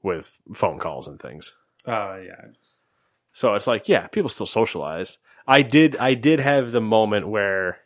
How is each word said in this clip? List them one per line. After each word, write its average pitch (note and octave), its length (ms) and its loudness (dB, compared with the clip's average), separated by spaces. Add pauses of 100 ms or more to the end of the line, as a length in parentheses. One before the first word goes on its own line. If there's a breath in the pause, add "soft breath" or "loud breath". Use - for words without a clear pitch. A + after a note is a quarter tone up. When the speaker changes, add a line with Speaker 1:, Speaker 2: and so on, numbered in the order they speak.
Speaker 1:
with F#2 360 -6 (160)
phone F2 240 -2
calls D2+ 300 -8
and D2 100 -18
things. C#2+ 360 -16 (320)
Speaker 2:
Uh, G2+ 380 -6
yeah. F#2 140 -20
I - 80 -20 (140)
just - 220 -20 (500)
Speaker 1:
So A2+ 220 0
it's G2+ 120 -2
like, A#2 220 -2
yeah, B2 180 2
people - 220 -4
still - 180 -6
socialize. E2+ 720 -4 (280 soft breath)
I C#3 160 8
did, C#3 340 4
I C3 180 2
did C#3 260 2
have C3+ 320 2
the A#2+ 80 2
moment G#2+ 480 2
where G2 580 -2